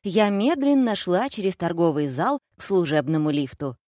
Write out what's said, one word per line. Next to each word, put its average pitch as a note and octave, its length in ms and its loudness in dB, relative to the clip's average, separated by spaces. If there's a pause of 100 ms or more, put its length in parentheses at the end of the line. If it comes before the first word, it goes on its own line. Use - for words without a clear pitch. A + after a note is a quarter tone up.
я G#3 260 2
медленно C4 640 2
шла F#3+ 340 -2
через F#3+ 260 -4
торговый E3 520 0
зал F3+ 320 -2 (180)
к - 60 -10
служебному D#3 680 0
лифту. C#3+ 480 -4 (100)